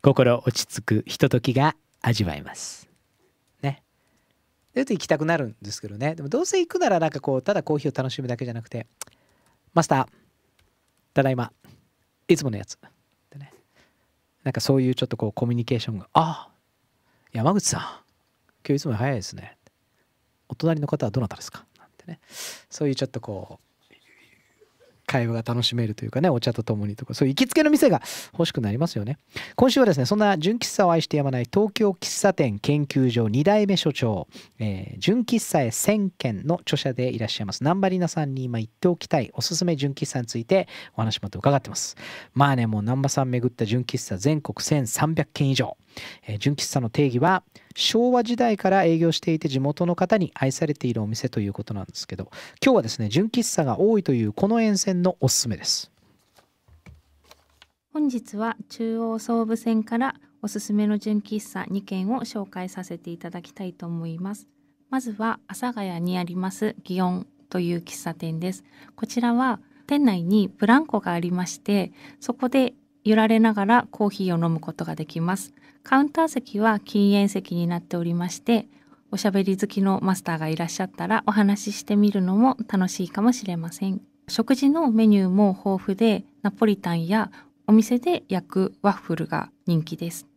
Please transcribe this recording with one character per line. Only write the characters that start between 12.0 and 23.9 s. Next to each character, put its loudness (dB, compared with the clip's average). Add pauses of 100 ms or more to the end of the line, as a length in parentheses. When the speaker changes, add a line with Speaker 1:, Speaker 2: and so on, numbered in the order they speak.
Speaker 1:
い 0
つ -6
も 0
の -4
や -10
つ。」 -16
っ -20 (400)
て -20
ね。 -20 (920)
な -2
ん -6
か -4
そ 2
う 4
い 2
う 0
ち -2
ょ -
っ -4
と -6
こ -2
う -4
コ -2
ミ 0
ュ 0
ニ -2
ケ 0
ー -2
シ -8
ョ -6
ン -6
が、 -12
「あ、 2 (840)
山 2
口 0
さ -2
ん、 -8
今 -12 (680)
日 2
い -2
つ -8
も -2
よ -2
り -
早 -2
い -2
で -6
す -14
ね。 -18 (880)
お -10
隣 0
の -4
方 -2
は -2
ど 0
な -2
た -8
で -20
す -16
か？」 -20 (120)
な -20
ん -20
て -20
ね。 -16 (480)
そ -6
う 2
い 2
う 0
ち -4
ょ -4
っ -8
と -8
こ -12
う、 -20 (1400)